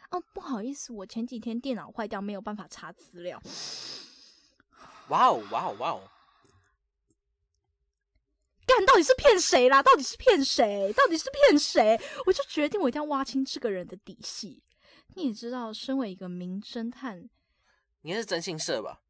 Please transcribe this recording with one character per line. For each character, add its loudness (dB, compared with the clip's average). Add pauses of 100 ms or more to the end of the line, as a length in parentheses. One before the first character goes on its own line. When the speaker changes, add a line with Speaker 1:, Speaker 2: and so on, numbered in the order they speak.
(120)
Speaker 1:
哦， -6 (120)
不 -12
好 -8
意 -8
思， -12
我 -12
前 -8
几 -10
天 -6
电 -6
脑 -14
坏 -8
掉， -8
没 -8
有 -10
办 -10
法 -14
查 -18
资 -20
料。” -12 (1700)
Speaker 2:
哇 4
哦， 2 (100)
哇 -4
哦， -8
哇 -4
哦。 -8 (2750)
Speaker 1:
干， 4
到 8
底 6
是 4
骗 6
谁 6
啦？ 6
到 10
底 0
是 -8
骗 4
谁？ 0
到 4
底 0
是 -6
骗 6
谁？ 4 (280)
我 4
就 -2
决 -2
定 -2
我 2
一 -8
定 -6
要 -6
挖 -4
清 -4
这 -8
个 -4
人 -8
的 -18
底 -20
细。 -14 (540)
你 -6
也 -4
知 -12
道， -10
身 -6
为 -4
一 -12
个 -14
名 -10
侦 -10
探， -14 (760)
Speaker 2:
你 -10
是 -6
征 -4
信 -8
社 -4
吧？ -14